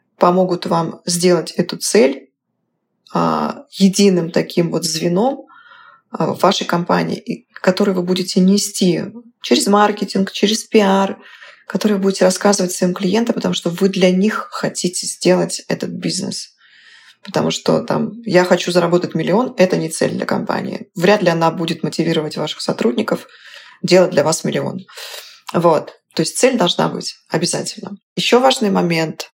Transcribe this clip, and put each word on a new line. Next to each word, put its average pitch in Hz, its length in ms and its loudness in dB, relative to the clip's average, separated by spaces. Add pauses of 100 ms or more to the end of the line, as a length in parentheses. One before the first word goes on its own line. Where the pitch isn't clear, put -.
(180)
помогут 175 500 2
вам 165 380 -2
сделать 175 460 0
эту - 260 -2
цель, - 520 2 (840)
а, 160 580 -2
единым 190 600 2
таким 165 400 -2
вот 160 140 -4
звеном, 175 600 -2 (680)
а, 143 240 -2
в - 60 -4
вашей 190 260 2
компании, 175 520 -2
и - 340 -10
который 196 420 0
вы 180 80 -2
будете 185 380 -2
нести 185 600 2 (380)
через - 260 2
маркетинг, 202 640 2
через 214 340 -2
пиар, 196 540 2 (480)
который 208 260 0
вы 196 60 0
будете 190 260 2
рассказывать 185 480 2
своим 180 200 0
клиентам, 202 420 0
потому 185 200 -2
что - 160 -4
вы 190 180 0
для 185 220 2
них 190 400 0
хотите - 560 -4
сделать 175 600 0
этот - 220 -4
бизнес. 175 580 -8 (720)
Потому 156 280 -2
что - 320 0
там - 300 -2 (120)
"я 180 200 4
хочу 180 260 0
заработать 175 440 0
миллион" — 175 420 0
это 185 200 2
не 160 120 -4
цель - 240 -2
для 185 120 -6
компании. - 680 -6
Вряд 190 280 2
ли 175 60 4
она 165 220 2
будет 165 320 -6
мотивировать 156 540 -2
ваших 151 240 -8
сотрудников - 640 -2 (560)
делать 180 280 4
для 151 120 2
вас 156 220 -2
миллион. 151 360 -4 (720)
Вот. 165 400 2 (220)
То 175 60 -2
есть - 160 -4
цель 247 200 2
должна 165 320 0
быть 175 260 -8 (140)
обязательно. 170 680 -6 (200)
Еще 240 240 4
важный 262 300 2
момент. 170 640 -2